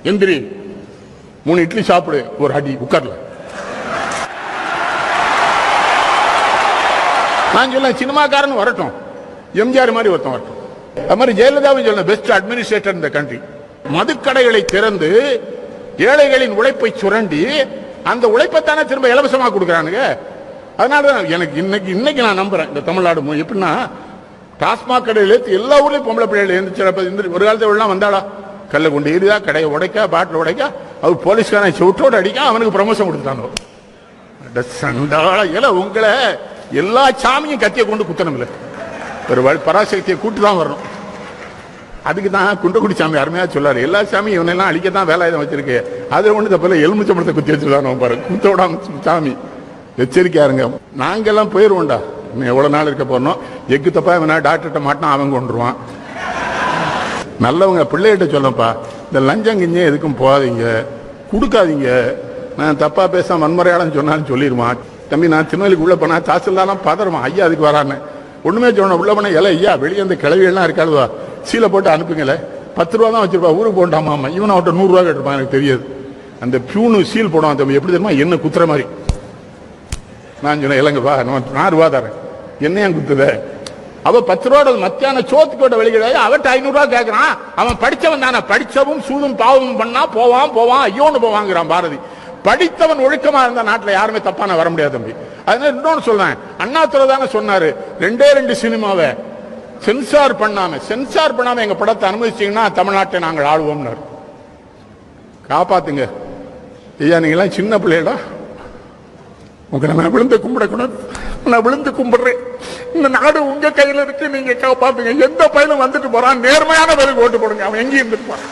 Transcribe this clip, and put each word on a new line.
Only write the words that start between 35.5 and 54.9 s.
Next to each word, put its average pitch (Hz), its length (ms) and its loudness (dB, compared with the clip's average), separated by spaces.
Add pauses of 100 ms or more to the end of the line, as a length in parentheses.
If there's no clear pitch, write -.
உங்களை 208 440 0 (640)
எல்லா 220 380 2
சாமியும் 262 500 -2
கத்தியை 208 300 0
கொண்டு 214 140 -2
குத்தணும்ல, 151 440 -4 (840)
ஒரு 123 120 2
வழி 143 240 2
பராசக்தியை 185 540 0
கூட்டு 208 220 -4
தான் 202 140 4
வரணும். 147 220 -2 (1300)
அதுக்கு 190 260 -2
தான் 190 300 0
குன்றக்குடி 196 340 0
சாமி 160 260 0
அருமையா 165 240 -2
சொல்லாரு, 143 380 0
"எல்லா 170 180 2
சாமியும் 202 440 0
இவனெல்லாம் 180 220 0
அழிக்க 170 240 0
தான் 185 180 0
வேலாயுதம் 160 360 2
வச்சிருக்கு, 139 400 -2 (260)
அதுல 208 320 4
ஒண்ணு - 20 2
தப்பில்ல, 175 400 2
எலுமிச்சம்பழத்தை 180 500 2
குத்தி 151 180 0
வச்சிருக்கானோ 139 460 0
பாரு, 120 240 0
குத்த 196 280 2
விடாம 180 300 2 (240)
சாமி." 156 340 0 (600)
எச்சரிக்கையா 156 460 2
இருங்க. 131 260 2 (280)
நாங்கெல்லாம் 208 500 0
போயிருவோம்டா. 180 520 2 (340)
இன்னும் 123 140 -4
எவ்வளவு 135 220 2
நாள் 147 160 2
இருக்க 139 180 -2
போறோம்? 131 340 0 (300)
எக்கு 143 240 2
தப்பா 180 260 2
இவனா 160 220 2
டாக்டர்கிட்ட 156 400 0
மாட்டினா 147 320 0